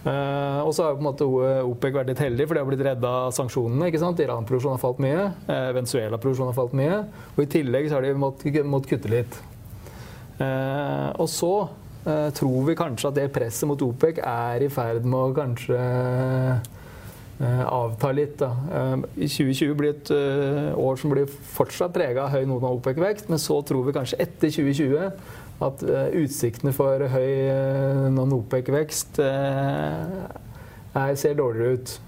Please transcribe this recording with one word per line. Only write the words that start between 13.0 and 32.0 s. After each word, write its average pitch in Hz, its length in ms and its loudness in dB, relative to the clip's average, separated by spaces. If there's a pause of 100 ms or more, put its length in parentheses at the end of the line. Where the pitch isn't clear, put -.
at 143 60 2
det 139 180 2
presset 123 340 0
mot 143 160 0
opec 160 380 2
er 120 420 0
i 139 60 0
ferd 117 340 0
med 127 140 2
å 131 160 2
kanskje, 127 460 0 (1600)
eh, 123 260 2
avta 120 500 -2
litt, 147 240 -2
da. 131 120 0 (280)
Eh, 131 160 0 (300)
i 143 60 -2
tjue 135 260 2
tjue 151 200 2
blir 147 180 2
et, 147 160 -6
eh, 143 640 2
år 131 240 0
som 147 140 0
blir 139 160 2
fortsatt - 680 -2
preget 135 300 2
av 139 80 0
høy 135 140 2
non-opec-vekst, 131 840 0
men 160 80 2
så 151 280 2
tror 131 200 0
vi 143 140 0
kanskje 131 240 -2
etter 165 240 0
tjue 147 260 2
tjue 151 380 2 (500)
at, 139 220 -2
eh, 135 280 2 (120)
utsiktene 131 500 -2
for 135 260 2
høy, 131 320 2 (180)
eh, 135 600 2
non-opec-vekst, 131 1120 0
eh, 143 1080 0 (680)
er, 139 200 2
ser 147 200 2
dårligere 123 380 2
ut. - 340 -6